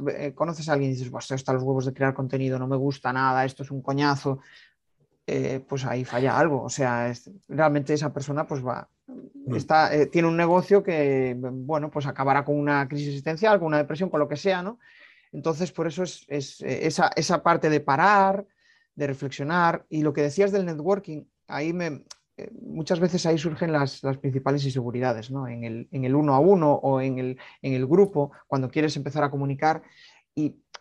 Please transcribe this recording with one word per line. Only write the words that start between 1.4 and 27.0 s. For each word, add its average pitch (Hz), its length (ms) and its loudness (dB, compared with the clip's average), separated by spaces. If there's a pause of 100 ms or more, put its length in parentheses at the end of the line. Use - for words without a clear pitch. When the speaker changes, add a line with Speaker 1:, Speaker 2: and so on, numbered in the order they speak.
Speaker 1:
a 127 40 2
los 127 80 -2
huevos 131 220 0
de 131 80 -4
crear 135 220 0
contenido, 131 420 -2
no 127 100 -4
me 135 80 -2
gusta 135 380 -2
nada, 131 320 2
esto 131 180 -8
es 131 80 -14
un 135 120 -8
coñazo", 139 560 0 (880)
eh, 135 400 -2
pues 131 180 -6
ahí 123 180 -4
falla 123 340 0
algo. 143 260 2
O 117 60 -8
sea, 120 400 -2
es, - 200 -10 (180)
realmente 147 460 2
esa 147 180 -2
persona, 143 360 -6
pues, 131 180 -6
va, - 240 -6 (180)
Speaker 2:
Mm. - 480 -10
Speaker 1:
está, 156 400 4
eh, 147 120 4
tiene 170 200 2
un 165 100 0
negocio 180 460 4
que, 139 560 0
bueno, 131 520 -4
pues 143 160 -4
acabará 139 380 2
con 147 120 0
una 143 300 2
crisis 147 220 -4
existencial, 160 500 2
con 170 80 -2
una 151 100 2
depresión, 156 320 0
con 156 100 -2
lo 147 80 2
que 151 100 -4
sea, 185 260 0
¿no? 214 160 -10 (540)
Entonces, 156 380 -4
por 165 160 -4
eso 165 160 -4
es, - 260 -10
es, 139 320 -8
eh, 131 260 -2
esa, 160 280 2
esa 170 280 0
parte 165 260 4
de 151 120 4
parar, 196 640 4 (500)
de 147 120 -2
reflexionar. 151 840 0
Y 151 140 -2
lo 151 100 2
que 156 80 0
decías 185 300 2
del 196 140 0
networking, 165 580 -4 (240)
ahí 156 260 -4
me, 160 320 -6 (320)
eh, - 140 -14 (100)
muchas 160 380 -4
veces 180 260 0
ahí 165 120 4
surgen 160 340 -2
las, 143 320 -2
las 135 140 -2
principales 139 480 -2
inseguridades, 123 640 -2
¿no? 135 160 -6
En 117 160 -10
el, 117 280 -8
en 131 140 -4
el 131 100 2
uno 147 200 2
a 135 40 6
uno 165 340 6
o 135 280 0